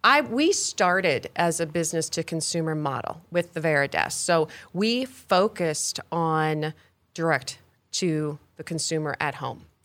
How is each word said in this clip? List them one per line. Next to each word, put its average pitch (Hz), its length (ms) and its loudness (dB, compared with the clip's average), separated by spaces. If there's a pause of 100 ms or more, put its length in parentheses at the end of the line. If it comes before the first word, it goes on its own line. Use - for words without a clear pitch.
I, 269 160 6
we 294 320 2
started 180 800 2
as 170 240 2
a 165 80 0
business 160 440 -2
to 165 120 -2
consumer 160 540 -2
model 143 460 -4 (100)
with 170 220 -2
the 165 60 -4
Varidesk. 143 520 2
So 165 340 2 (260)
we 226 320 0
focused 185 920 0 (140)
on 156 640 0 (380)
direct 160 460 -2 (340)
to 151 460 -2 (180)
the 160 60 -16
consumer 156 560 -4
at 143 180 -2
home. 127 280 -8 (200)